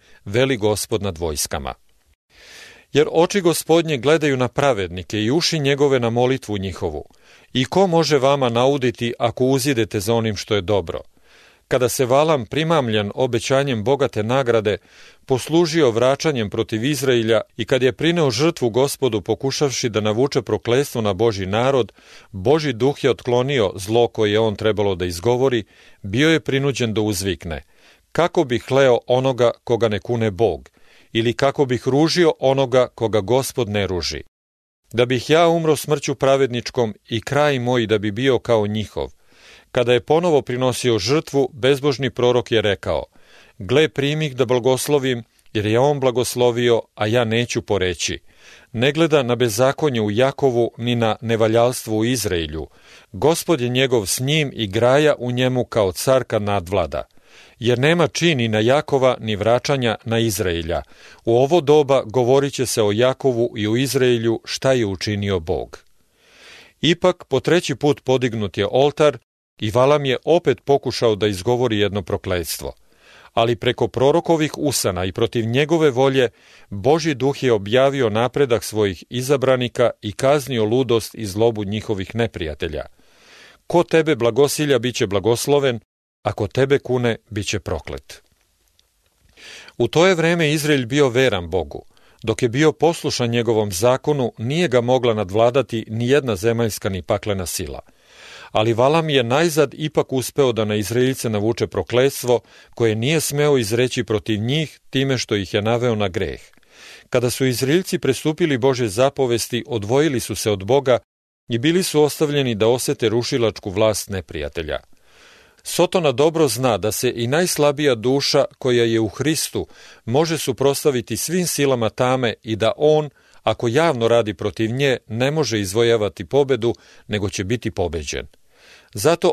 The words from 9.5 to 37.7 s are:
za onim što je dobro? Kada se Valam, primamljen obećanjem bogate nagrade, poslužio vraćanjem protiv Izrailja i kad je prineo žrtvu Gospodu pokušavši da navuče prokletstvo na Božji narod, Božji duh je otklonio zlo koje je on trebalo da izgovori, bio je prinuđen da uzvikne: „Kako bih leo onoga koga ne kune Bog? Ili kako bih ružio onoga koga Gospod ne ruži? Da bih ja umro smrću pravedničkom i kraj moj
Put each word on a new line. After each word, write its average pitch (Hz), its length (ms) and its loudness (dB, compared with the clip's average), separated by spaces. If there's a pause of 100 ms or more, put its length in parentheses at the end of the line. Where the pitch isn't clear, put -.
za 107 140 0
onim 113 220 -2
što - 180 -4
je 101 60 0
dobro? 87 400 -2 (680)
Kada 127 200 2
se - 160 0
Valam, 139 420 2
primamljen 131 680 0
obećanjem 131 720 -2
bogate 127 380 0
nagrade, 113 540 0 (500)
poslužio 151 640 2
vraćanjem 123 600 0
protiv 113 340 -4
Izrailja 123 560 2 (160)
i 113 80 -4
kad 131 180 0
je 127 100 2
prineo 160 380 0
žrtvu 131 400 0
Gospodu 123 500 0
pokušavši 131 680 -2
da 107 120 -2
navuče 113 420 0
prokletstvo 117 580 -2
na 104 120 0
Božji 98 340 0
narod, 117 460 0 (380)
Božji 139 420 0
duh 123 320 -2
je 135 60 4
otklonio 123 640 0
zlo 113 320 2
koje 107 240 0
je 107 80 4
on 110 160 0
trebalo 104 380 0
da 90 100 -4
izgovori, 117 600 0 (380)
bio 123 280 0
je 160 100 2
prinuđen 131 540 -2
da 110 60 0
uzvikne: 92 640 -4 (500)
„Kako 170 320 2
bih 120 260 -4
leo 131 360 4
onoga 123 440 2 (140)
koga 113 240 0
ne 104 100 -2
kune 113 320 -2
Bog? 90 380 -2 (460)
Ili 113 180 0
kako 139 320 0
bih 123 240 -2
ružio 156 520 2
onoga 131 540 2
koga 110 260 0
Gospod 120 480 -2
ne 104 180 -2
ruži? 82 360 -6 (680)
Da 120 140 2
bih 123 240 -2
ja 165 180 6
umro 165 280 2
smrću 147 380 -4
pravedničkom 123 800 0 (140)
i 113 120 -4
kraj 143 380 0
moj 120 280 0